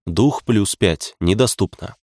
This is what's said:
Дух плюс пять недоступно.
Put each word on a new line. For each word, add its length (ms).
Дух 380
плюс 320
пять 460
недоступно. 760